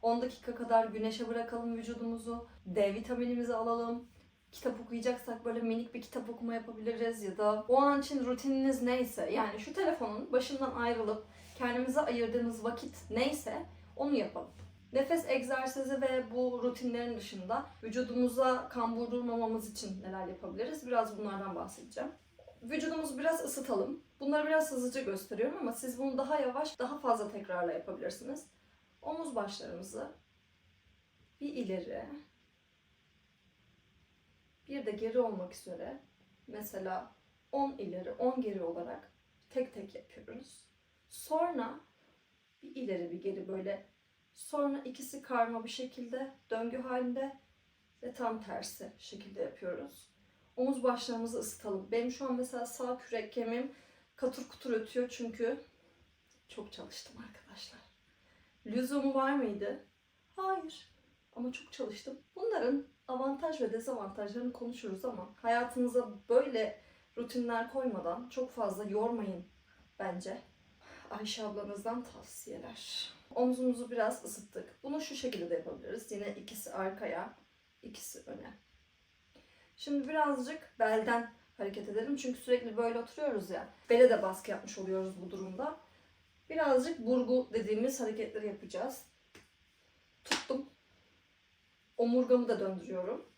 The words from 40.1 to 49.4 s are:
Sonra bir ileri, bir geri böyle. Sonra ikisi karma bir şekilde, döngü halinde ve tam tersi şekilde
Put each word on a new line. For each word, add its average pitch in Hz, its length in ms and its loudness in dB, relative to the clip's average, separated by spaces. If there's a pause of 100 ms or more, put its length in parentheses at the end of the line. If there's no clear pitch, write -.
Sonra 311 720 -2 (840)
bir - 120 -14
ileri, 185 360 -2
bir 190 100 -8
geri 190 260 -4
böyle. 190 420 -4 (460)
Sonra 285 440 0
ikisi 262 420 -10
karma 226 420 2
bir 226 60 -8
şekilde, 254 600 -6 (180)
döngü 233 280 0
halinde 254 600 0 (640)
ve 247 100 -8
tam 220 300 -2
tersi - 540 -8
şekilde 196 440 -10